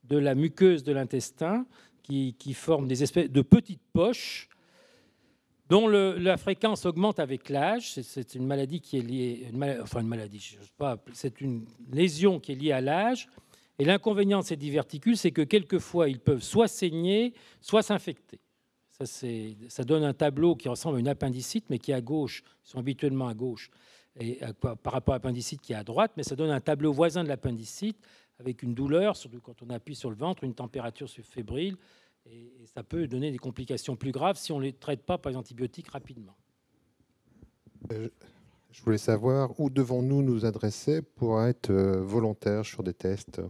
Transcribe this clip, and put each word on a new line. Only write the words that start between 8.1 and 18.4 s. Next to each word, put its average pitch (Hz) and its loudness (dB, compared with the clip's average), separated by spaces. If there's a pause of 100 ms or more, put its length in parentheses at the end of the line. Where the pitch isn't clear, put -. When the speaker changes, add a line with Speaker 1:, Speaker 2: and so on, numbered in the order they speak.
Speaker 1:
une 127 -4
maladie 139 -2
qui - -6
est 123 0
liée, 123 -6
une 120 -8
mal-, 139 -2
enfin 117 -6
une 110 -2
maladie, 107 -8
je 101 -18
sais - -20
pas, 135 -4 (160)
c'est - -8
une 120 -6 (260)
lésion 165 2
qui 139 -8
est - -6
liée 143 -2
à 131 0
l'âge. 190 0 (480)
Et 143 2
l'inconvénient 196 4
de 180 -2
ces 165 -4
diverticules, 147 0
c'est 175 0
que 156 2
quelquefois, 170 2
ils 127 -4
peuvent 135 2
soit 214 4
saigner, 190 0 (260)
soit 208 4
s'infecter. - -4 (500)